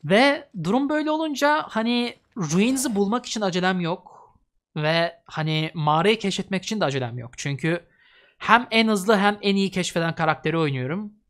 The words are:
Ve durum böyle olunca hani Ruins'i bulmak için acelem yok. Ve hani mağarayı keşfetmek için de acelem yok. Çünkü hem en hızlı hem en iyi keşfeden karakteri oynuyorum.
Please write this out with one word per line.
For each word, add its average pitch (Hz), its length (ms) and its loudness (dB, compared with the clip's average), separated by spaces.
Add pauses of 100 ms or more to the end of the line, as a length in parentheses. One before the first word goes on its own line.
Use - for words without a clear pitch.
Ve 269 440 4 (160)
durum 254 240 0
böyle 302 220 0
olunca 294 580 0
hani 240 480 -2 (200)
Ruins'i 226 580 0
bulmak 202 320 0
için - 140 -6
acelem 185 400 0
yok. 170 380 -6 (580)
Ve 165 500 0
hani 156 480 -2
mağarayı 165 440 2
keşfetmek 190 440 -4
için 214 180 -6
de 175 40 2
acelem 127 340 -4
yok. 120 180 -14
Çünkü 160 440 -2 (580)
hem 240 320 4
en 226 180 4
hızlı 208 280 4
hem 208 260 2
en 202 140 2
iyi 196 140 2
keşfeden 170 440 -2
karakteri 156 440 -2
oynuyorum. 156 540 -2 (180)